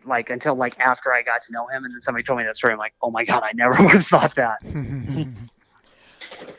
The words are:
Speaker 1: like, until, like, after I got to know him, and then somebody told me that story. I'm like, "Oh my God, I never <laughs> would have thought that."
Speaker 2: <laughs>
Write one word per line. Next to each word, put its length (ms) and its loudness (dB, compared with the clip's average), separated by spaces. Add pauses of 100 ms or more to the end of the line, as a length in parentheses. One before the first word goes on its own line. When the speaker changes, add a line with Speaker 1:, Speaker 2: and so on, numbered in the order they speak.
Speaker 1:
like, 240 -2
until, 260 -2
like, 240 -4
after 340 2
I 100 2
got 200 -2
to 80 -20
know 160 -8
him, 180 -10
and 80 -14
then 80 -18
somebody 220 -4
told 140 -2
me 80 -4
that 120 -6
story. 160 2
I'm 60 -4
like, 220 -8
"Oh 80 -2
my 140 -4
God, 200 0
I 100 -4
never 180 2
<laughs> 120 6
would 100 8
have 120 6
thought 300 4
that." 280 0
Speaker 2:
<laughs> 640 -6 (1300)